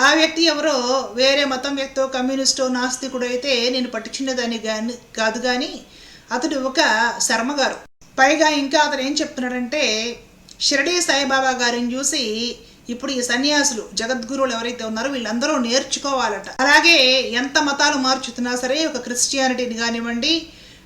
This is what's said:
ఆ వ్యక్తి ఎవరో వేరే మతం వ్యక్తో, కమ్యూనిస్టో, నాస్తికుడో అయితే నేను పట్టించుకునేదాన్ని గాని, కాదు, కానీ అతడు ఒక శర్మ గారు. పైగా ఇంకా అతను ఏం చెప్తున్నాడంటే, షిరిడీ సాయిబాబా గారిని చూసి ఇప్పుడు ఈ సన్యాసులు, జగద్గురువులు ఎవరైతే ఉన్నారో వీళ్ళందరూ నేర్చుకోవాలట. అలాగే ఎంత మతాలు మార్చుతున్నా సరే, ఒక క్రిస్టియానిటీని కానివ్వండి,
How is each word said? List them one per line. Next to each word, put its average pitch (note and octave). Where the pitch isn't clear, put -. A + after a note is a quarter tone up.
ఆ C#4
వ్యక్తి D#4+
ఎవరో C4+
వేరే C#4
మతం C4+
వ్యక్తో, C4+
కమ్యూనిస్టో, C4
నాస్తికుడో B3+
అయితే B3
నేను B3+
పట్టించుకునేదాన్ని A#3
గాని, A3
కాదు, A3
కానీ B3
అతడు C#4+
ఒక C4
శర్మ B3+
గారు. A3
పైగా D4+
ఇంకా D4
అతను C#4+
ఏం C4+
చెప్తున్నాడంటే, B3+
షిరిడీ D#4+
సాయిబాబా C4+
గారిని A#3+
చూసి A#3+
ఇప్పుడు B3+
ఈ B3
సన్యాసులు, C4
జగద్గురువులు B3
ఎవరైతే A3+
ఉన్నారో A3+
వీళ్ళందరూ B3+
నేర్చుకోవాలట. A#3+
అలాగే C#4+
ఎంత B3
మతాలు D4
మార్చుతున్నా B3+
సరే, C4
ఒక C4+
క్రిస్టియానిటీని B3
కానివ్వండి, A#3